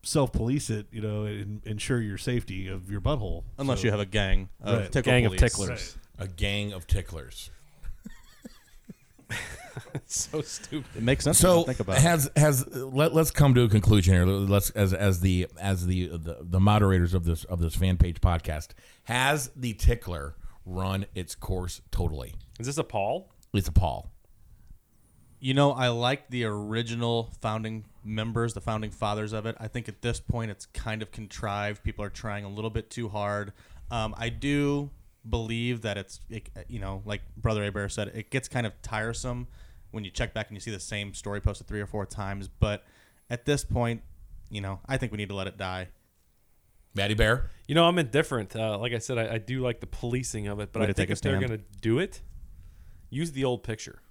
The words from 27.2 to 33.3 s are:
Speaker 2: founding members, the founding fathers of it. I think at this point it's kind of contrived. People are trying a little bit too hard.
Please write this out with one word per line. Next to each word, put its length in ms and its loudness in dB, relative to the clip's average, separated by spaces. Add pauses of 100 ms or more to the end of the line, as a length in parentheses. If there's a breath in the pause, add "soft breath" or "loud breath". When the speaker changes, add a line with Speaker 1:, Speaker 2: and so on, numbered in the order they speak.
Speaker 2:
founding 420 -4 (180)
members, 520 -2
the 80 -8
founding 280 -4
fathers 440 -4
of 100 -6
it. 160 -6
I 80 -10
think 220 -8
at 100 -20
this 180 -4
point 320 -4
it's 140 -14
kind 380 -8
of 80 -12
contrived. 760 -6
People 180 -6
are 60 -6
trying 380 -8
a 20 -10
little 220 -6
bit 180 -6
too 220 -8
hard. 420 -4 (380 soft breath)